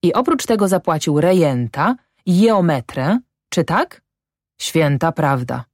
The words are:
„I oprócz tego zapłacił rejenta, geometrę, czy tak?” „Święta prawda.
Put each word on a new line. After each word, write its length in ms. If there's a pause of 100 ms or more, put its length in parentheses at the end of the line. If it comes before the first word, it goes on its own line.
„I 100
oprócz 340
tego 220
zapłacił 520
rejenta, 760 (300)
geometrę, 920 (300)
czy 160
tak?” 380 (580)
„Święta 520
prawda. 600